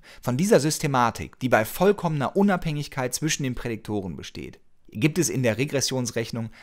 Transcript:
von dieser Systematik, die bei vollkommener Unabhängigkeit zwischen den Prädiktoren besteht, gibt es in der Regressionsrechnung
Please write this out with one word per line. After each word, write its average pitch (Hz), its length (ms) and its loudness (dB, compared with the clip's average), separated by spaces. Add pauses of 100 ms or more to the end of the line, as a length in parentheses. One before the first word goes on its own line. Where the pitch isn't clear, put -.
(220)
von 127 160 0
dieser 190 220 6
Systematik, 131 800 0
die 123 100 -2
bei 110 160 6
vollkommener 175 680 0
Unabhängigkeit 156 760 0
zwischen 156 300 -2
den 127 120 -2
Prädiktoren 104 600 -6
besteht, - 440 -14 (280)
gibt 147 300 0
es 160 100 2
in 131 140 0
der 110 160 2
Regressionsrechnung 123 920 -2 (120)